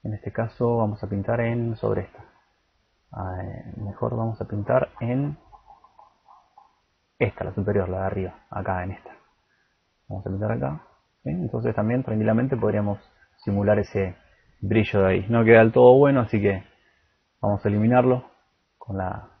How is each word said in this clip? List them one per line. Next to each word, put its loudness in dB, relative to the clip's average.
En -8
este -12
caso -2
vamos -2
a -10
pintar -2
en, -2
sobre -2
esta. -16
Ah, -10
eh, -14
mejor -8
vamos -6
a -8
pintar -2
en -4
esta, -2
la -8
superior, -2
la -6
de -4
arriba, -6
acá -6
en -8
esta. -18
Vamos -10
a -8
pintar -4
acá, -6
¿sí? -8
Entonces -4
también -2
tranquilamente -2
podríamos -2
simular 0
ese -4
brillo 0
de 4
ahí. 0
No 2
queda 10
del 8
todo 10
bueno, 4
así 0
que 0
vamos -2
a 2
eliminarlo 2
con -12
la -8